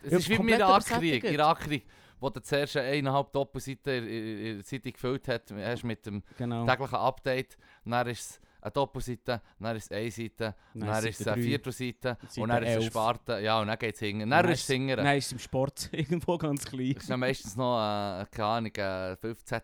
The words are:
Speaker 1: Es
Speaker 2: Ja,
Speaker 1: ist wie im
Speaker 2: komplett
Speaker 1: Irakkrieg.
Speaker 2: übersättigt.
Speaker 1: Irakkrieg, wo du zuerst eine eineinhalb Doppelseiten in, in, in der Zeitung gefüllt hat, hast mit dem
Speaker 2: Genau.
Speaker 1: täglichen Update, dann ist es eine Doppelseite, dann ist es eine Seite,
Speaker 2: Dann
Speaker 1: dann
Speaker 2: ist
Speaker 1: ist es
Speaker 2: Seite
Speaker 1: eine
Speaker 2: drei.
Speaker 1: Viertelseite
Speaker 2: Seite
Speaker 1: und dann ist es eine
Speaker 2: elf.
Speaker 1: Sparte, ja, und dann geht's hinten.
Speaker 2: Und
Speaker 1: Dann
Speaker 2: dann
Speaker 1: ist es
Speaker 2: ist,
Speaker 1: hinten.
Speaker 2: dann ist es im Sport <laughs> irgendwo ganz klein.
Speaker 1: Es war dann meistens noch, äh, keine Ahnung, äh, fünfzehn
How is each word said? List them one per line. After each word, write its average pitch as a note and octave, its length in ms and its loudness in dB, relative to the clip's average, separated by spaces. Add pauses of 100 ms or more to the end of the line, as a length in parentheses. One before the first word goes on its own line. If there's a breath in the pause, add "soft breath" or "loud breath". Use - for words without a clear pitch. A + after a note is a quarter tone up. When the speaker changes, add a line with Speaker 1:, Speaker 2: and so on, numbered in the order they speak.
Speaker 1:
Es C#3+ 80 0
Speaker 2:
Ja, F3+ 60 6
Speaker 1:
ist E3+ 100 2
wie G3+ 40 4
im A3+ 60 6
Speaker 2:
komplett A3+ 220 6
Speaker 1:
Irakkrieg. G3+ 360 6
Speaker 2:
übersättigt. E3 380 2
Speaker 1:
Irakkrieg, D3+ 520 2 (340 loud breath)
wo C3+ 100 -2
du A2+ 120 -12
zuerst C#3+ 340 0
eine B2+ 120 0
eineinhalb C#3 440 2
Doppelseiten C3+ 600 -2
in, A#2+ 160 -2
in, A2 300 -6
in A2 180 -6
der G2 80 -12
Zeitung B2+ 280 -8
gefüllt B2+ 360 -4
hat, A#2 240 -2
hast G#2 320 -4
mit A2+ 220 -4
dem G2+ 160 -8 (140)
Speaker 2:
Genau. A#2 300 -2
Speaker 1:
täglichen C3 320 2
Update, B2+ 580 -2 (280 loud breath)
dann A#2+ 240 0
ist A#2 120 -6 (100)
es - 100 -20 (200 soft breath)
eine G#2+ 120 -8
Doppelseite, B2 720 -2 (180 soft breath)
dann A2 160 -4
ist G2+ 80 -8
es - 80 -12
eine A2 180 -2
Seite, A2 440 -6 (200 soft breath)
Speaker 2:
Dann A2 140 -6
Speaker 1:
dann A2 100 2
Speaker 2:
ist A2 60 0
Speaker 1:
ist A2+ 60 0
es - 80 -12
Speaker 2:
Seite G#2+ 140 0
Speaker 1:
eine A#2 100 0
Speaker 2:
drei. A#2+ 80 2
Speaker 1:
Viertelseite B2+ 680 -4 (100)
Speaker 2:
Seite - 120 -8
Speaker 1:
und A2 80 0
dann A#2+ 140 4
ist A#2+ 80 0
es A#2 60 4
eine A2 80 2
Speaker 2:
elf. A2+ 80 -2
Speaker 1:
Sparte, A2+ 480 0
ja, A2 200 2
und G#2 80 0
dann A2+ 100 -2
geht's A2 220 -4
hinten. G#2+ 220 -2
Speaker 2:
Und A2 80 -2
Speaker 1:
Dann E3 140 6
Speaker 2:
dann F3 80 4
Speaker 1:
ist C3 80 2
es - 100 -6
Speaker 2:
ist, C3+ 40 4
Speaker 1:
hinten. C3 220 0
Speaker 2:
dann C#3+ 220 4
ist B2+ 80 -2
es - 60 -8
im B2 60 -8
Sport - 520 -2
<laughs> - 20 -8
irgendwo E3 460 0
ganz C#3+ 260 -2
klein. C3 320 -2
Speaker 1:
Es - 80 -14
war - 80 -12
dann B2+ 80 -2
meistens B2+ 360 -2
noch, B2 220 2
äh, G2+ 540 -2
keine G#2 160 -2
Ahnung, A2+ 260 0
äh, F#2 420 -2
fünfzehn A#2 480 -6